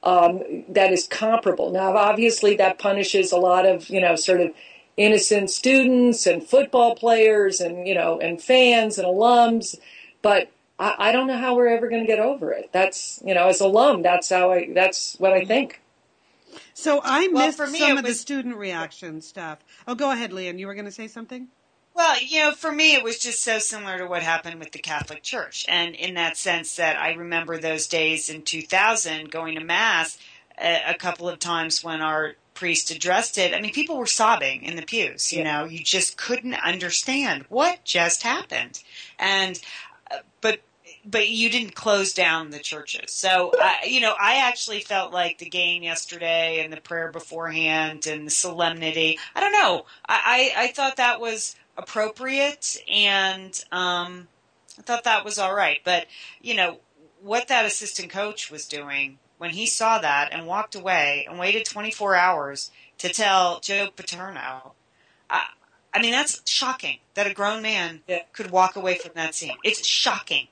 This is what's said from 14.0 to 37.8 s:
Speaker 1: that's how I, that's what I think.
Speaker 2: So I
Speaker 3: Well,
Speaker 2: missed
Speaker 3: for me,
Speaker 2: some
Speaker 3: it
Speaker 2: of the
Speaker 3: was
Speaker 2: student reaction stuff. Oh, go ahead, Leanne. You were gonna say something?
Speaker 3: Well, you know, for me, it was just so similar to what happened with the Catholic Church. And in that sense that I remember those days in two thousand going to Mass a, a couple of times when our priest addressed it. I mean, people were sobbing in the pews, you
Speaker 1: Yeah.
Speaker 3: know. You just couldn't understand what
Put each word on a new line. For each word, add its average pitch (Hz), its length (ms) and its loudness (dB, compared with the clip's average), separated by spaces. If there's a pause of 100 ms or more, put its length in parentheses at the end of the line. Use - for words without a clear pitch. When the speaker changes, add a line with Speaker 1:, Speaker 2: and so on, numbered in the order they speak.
Speaker 1:
that's 180 260 2
how 180 220 4
I, 180 220 2
that's 185 460 0
what 190 140 4
I 185 100 4
think. 226 380 -2 (920)
Speaker 2:
So 285 300 0
I 302 280 2
Speaker 3:
Well, 294 160 4
Speaker 2:
missed 302 100 -2
Speaker 3:
for 294 100 -2
me, 294 120 -6
Speaker 2:
some 285 120 4
Speaker 3:
it 277 60 2
Speaker 2:
of 269 60 -4
the 247 60 -2
Speaker 3:
was 233 100 -2
Speaker 2:
student 254 360 -6
reaction 170 680 -10
stuff. 160 380 -14 (280)
Oh, 247 80 -6
go 269 160 -2
ahead, 233 200 -4
Leanne. 180 280 -8
You 196 80 -10
were 196 80 -12
gonna 202 160 -12
say 220 160 -14
something? 240 400 -14 (460)
Speaker 3:
Well, 330 280 2
you 285 180 -2
know, 302 120 4
for 311 200 -6
me, 302 220 4
it 262 100 2
was 226 160 -6
just 233 220 -4
so 220 180 0
similar 208 380 -6
to 180 80 -6
what 175 160 -4
happened 165 380 -4
with - 140 -16
the 156 60 -14
Catholic 151 440 -8
Church. - 460 -8
And 170 260 -2
in 180 200 -8
that 165 200 -2
sense 165 400 -4
that 160 220 0
I 156 160 -2
remember 165 440 -6
those 160 300 -4
days 160 420 -2
in 156 140 -12
two 160 180 -6
thousand 175 680 0
going 160 240 -8
to 160 80 -8
Mass 170 540 0 (440)
a, 170 260 0
a 170 60 -2
couple 175 360 -6
of 175 100 -8
times 165 440 -2
when 160 180 -6
our 156 340 -2 (180)
priest 165 360 -2
addressed 180 480 0
it. 180 160 0
I 180 60 -2
mean, 208 140 -8
people 311 240 -4
were 247 80 -4
sobbing 180 580 0
in 170 140 -10
the 160 40 -10
pews, 165 520 -4
you 160 60 -4
Speaker 1:
Yeah. 151 200 -2
Speaker 3:
know. 151 60 -4
You 165 140 -12
just 175 380 -2
couldn't 247 380 -6
understand 185 960 -4
what 330 340 -2